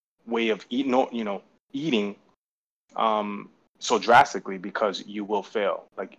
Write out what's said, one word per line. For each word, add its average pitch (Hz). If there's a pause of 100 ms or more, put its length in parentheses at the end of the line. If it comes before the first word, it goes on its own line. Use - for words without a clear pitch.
(260)
way 117
of 98
eating, 131
or, 127
you 117
know, 101 (300)
eating, 117 (800)
um, 107 (300)
so -
drastically, 101
because 98
you 104
will 98
fail. 95 (120)
Like, 95